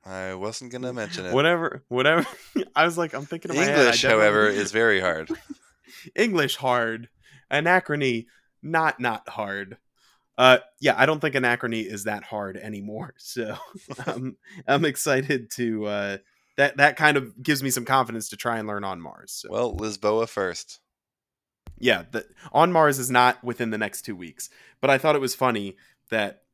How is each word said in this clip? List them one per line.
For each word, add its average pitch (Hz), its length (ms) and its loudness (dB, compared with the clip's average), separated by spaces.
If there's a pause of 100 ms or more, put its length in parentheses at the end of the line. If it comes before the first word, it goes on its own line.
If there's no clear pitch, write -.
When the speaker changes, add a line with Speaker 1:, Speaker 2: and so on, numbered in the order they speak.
Speaker 1:
I 95 280 -8
wasn't 113 380 -8
gonna 127 200 -8
mention 101 340 -8
it. 92 80 -4
Speaker 2:
Whatever, 165 540 0
whatever. 143 380 2 (260)
<laughs> - 240 -4
I 147 80 4
was 170 140 0
like, 170 160 -2
I'm 139 120 -8
thinking - 260 -10
in 131 60 -2
my 165 60 2
head, 147 160 2
I 139 40 8
Speaker 1:
English, 120 180 4
Speaker 2:
definitely 110 240 6
Speaker 1:
however, 107 240 6
is 98 240 -2
very 110 260 4
hard. 80 300 -2 (440)
Speaker 2:
<laughs> - 420 -20
English 180 420 0
hard. 117 500 -2 (420)
Anachrony, 147 760 0 (360)
not, 160 380 0
not 120 300 -4
hard. 101 480 -8 (600)
Uh, 127 200 8 (240)
yeah, 135 160 2
I 135 80 6
don't 151 160 0
think 147 140 -2
Anachrony 120 500 0
is 101 180 -10
that 104 220 -6
hard 101 320 -10
anymore. 107 580 -12
<laughs> - 40 -20
So 110 360 -10 (260)
Speaker 1:
<laughs> - 240 -14
Speaker 2:
I'm, 127 300 -8 (320)
I'm 143 160 4
excited 135 680 -2
to, 110 340 -2
uh, 101 320 -4 (400)
that, 139 200 2
that 143 200 4
kind 151 180 4
of 123 260 -4
gives 135 220 0
me 135 60 0
some 120 160 -4
confidence 117 440 0
to 104 60 -14
try 117 220 -4
and 107 100 -6
learn 104 160 -6
On 95 160 -8
Mars. - 320 -16
So. - 200 -14
Speaker 1:
Well, 107 220 -2
Lisboa 107 540 0
first. - 540 -6 (1000)
Speaker 2:
Yeah, 104 320 2
the, 110 140 -6 (260)
On 170 220 4
Mars 147 260 4
is 127 100 -6
not 123 320 4
within 120 280 -4
the 110 80 -4
next 107 240 -4
two 101 160 -10
weeks, 85 320 -14 (320)
but 139 80 2
I 135 80 6
thought 151 180 4
it 139 60 0
was 131 120 -2
funny 107 440 -2 (320)
that 107 340 -4 (100)